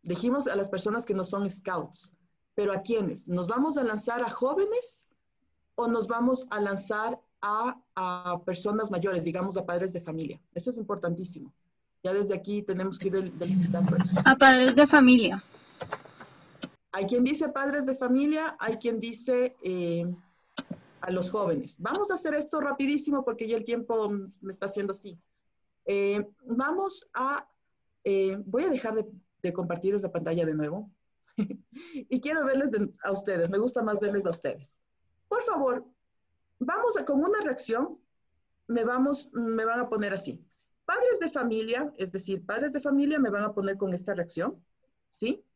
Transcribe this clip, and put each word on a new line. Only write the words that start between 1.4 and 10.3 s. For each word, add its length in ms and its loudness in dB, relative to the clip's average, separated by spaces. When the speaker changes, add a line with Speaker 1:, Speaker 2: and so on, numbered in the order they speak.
Speaker 1:
scouts, 640 -8
pero 180 0
¿a 100 -2
quiénes? 440 -2
¿Nos 200 -2
vamos 320 0
a 60 2
lanzar 360 -2
a 80 0
jóvenes 800 -2
o 140 -2
nos 180 0
vamos 440 0
a 100 -4
lanzar 580 -2
a, 400 -2
a 500 -4
personas 460 -2
mayores, 340 0
digamos, 320 -2
a 80 -2
padres 300 -2
de 80 -6
familia? 360 -8